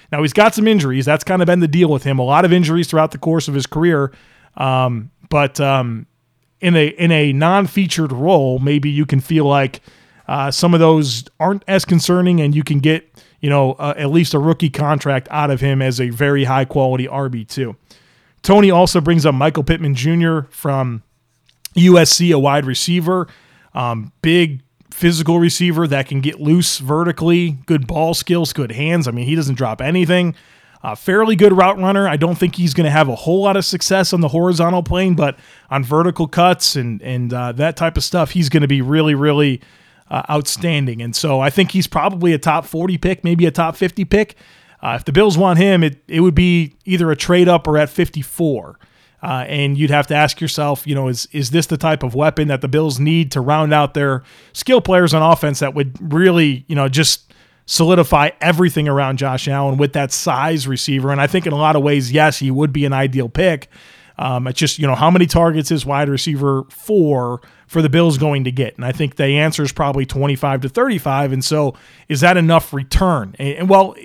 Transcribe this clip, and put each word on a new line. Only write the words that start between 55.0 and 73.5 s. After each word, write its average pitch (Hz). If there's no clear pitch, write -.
on 160
offense 156
that 139
would 139
really, 160
you 165
know, 139
just 139
solidify 165
everything 165
around 139
Josh 131
Allen 139
with 139
that 143
size 147
receiver? 135
And 139
I 143
think 180
in 160
a 143
lot 151
of 143
ways, 143
yes, 151
he 139
would 139
be 143
an 139
ideal 131
pick. 156
Um, 127
it's 127
just, 151
you 151
know, 135
how 143
many 180
targets 160
is 143
wide 143
receiver 139
four 139
for -
the 156
Bills 156
going 143
to 127
get? 127
And 123
I 127
think 139
the 151
answer 147
is 135
probably 139
twenty-five 135
to 135
thirty-five. 143
And 135
so 147
is 139
that 180
enough 165
return? 139
And, 139